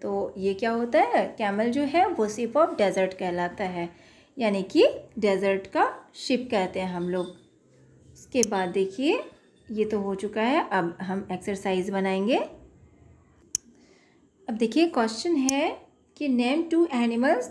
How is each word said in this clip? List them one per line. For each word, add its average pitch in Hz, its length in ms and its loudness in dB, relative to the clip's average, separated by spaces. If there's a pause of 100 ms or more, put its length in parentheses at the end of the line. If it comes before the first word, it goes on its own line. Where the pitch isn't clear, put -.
तो 202 360 -4
ये 196 160 0
क्या 226 160 -2
होता 233 300 2
है, 359 380 2
कैमल 214 320 0
जो 277 120 0
है 330 260 4
वो 220 180 0
sheep 226 260 -4
of 320 160 4
desert 190 460 2
कहलाता 175 500 -4
है, 175 240 -4 (500)
यानी 202 240 0
कि 330 240 6 (320)
डेजर्ट 196 480 2
का 370 300 0 (180)
शिप 254 360 -2
कहते 190 300 -2
हैं 185 80 -4
हम 180 200 -4
लोग। 180 180 -2 (880)
उसके - 360 0
बाद 190 200 -2
देखिए, 254 520 0 (500)
ये 214 140 0
तो 214 160 -2
हो 196 140 -4
चुका 208 280 -4
है, 277 260 0
अब 175 320 -2
हम 190 320 -6
एक्सरसाइज 190 580 -2
बनाएंगे। 196 460 0 (2000)
अब - 20 -8
देखिए, 233 380 2
क्वेश्चन 269 480 0
है 277 420 0 (380)
कि 294 120 -4
name 269 460 0
two 330 200 4
animals 247 560 2